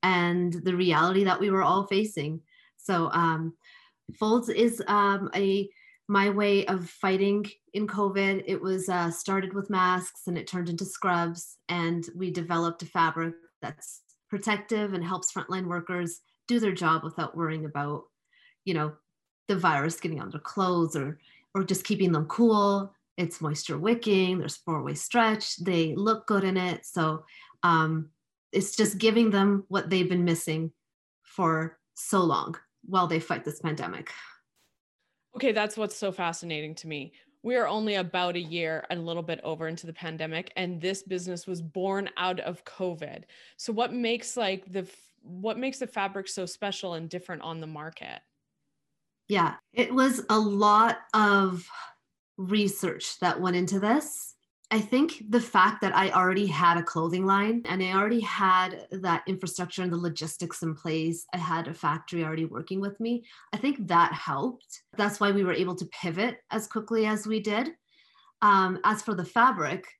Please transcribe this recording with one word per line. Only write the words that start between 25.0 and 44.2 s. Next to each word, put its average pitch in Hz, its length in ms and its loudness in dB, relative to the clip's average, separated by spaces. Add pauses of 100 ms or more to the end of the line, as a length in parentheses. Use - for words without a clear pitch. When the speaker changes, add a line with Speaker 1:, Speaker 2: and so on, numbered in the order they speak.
Speaker 1:
they 165 320 2
look 214 320 0
good 196 160 2
in 190 140 0
it. 180 280 -4
So, 160 380 -2 (380)
um, 160 480 2 (420)
it's - 240 0
just 214 220 2
giving 220 320 4
them 196 400 4
what 185 200 -2
they've 180 200 2
been 180 160 2
missing 160 480 0 (480)
for 160 580 -2 (140)
so - 280 0
long 160 360 0 (280)
while 180 220 2
they 165 140 0
fight - 240 -6
this - 160 -10
pandemic. 151 500 -6 (1300)
Speaker 2:
Okay, 240 160 2
that's 214 240 0
what's 208 180 -4
so 196 160 -4
fascinating 165 640 -6
to - 120 -16
me. 147 260 -10 (280)
We 240 140 -2
are 226 120 2
only 208 280 0
about 180 400 -2
a 175 60 -4
year 160 480 -4
and 175 100 -4
a 165 40 -8
little 170 200 -6
bit 165 200 -6
over 160 260 -6
into 165 180 -10
the 165 60 -12
pandemic, 160 640 -8
and 180 240 -4
this 190 220 -4
business 180 440 -8
was 175 140 -6
born 190 560 -4
out 180 240 -2
of - 240 -8
covid. 160 580 -8 (320)
So - 160 -8
what 233 220 0
makes, 233 420 -2